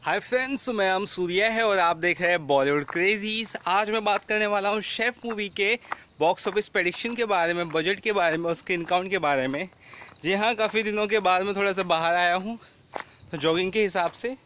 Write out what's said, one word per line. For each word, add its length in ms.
Hi 140
friends, 460
तो 60
मैं 180
आम 160
सूर्या 440
है 120
और 160
आप 180
देख 240
रहे 100
हैं 160
Bollywood 380
Crazies। 680
आज 220
मैं 140
बात 200
करने 220
वाला 220
हूँ 120
शेफ 440
Movie 260
के 220
box 280
office 200
prediction 460
के 100
बारे 300
में, 140
budget 320
के 120
बारे 240
में, 140
उसके 240
इनकाउंट 360
के 80
बारे 300
में। 200
जी 120
हाँ, 200
काफ़ी 280
दिनों 240
के 140
बाद 220
मैं 140
थोड़ा 160
सा 120
बाहर 300
आया 220
हूँ 220
तो 60
jogging 360
के 100
हिसाब 300
से। 340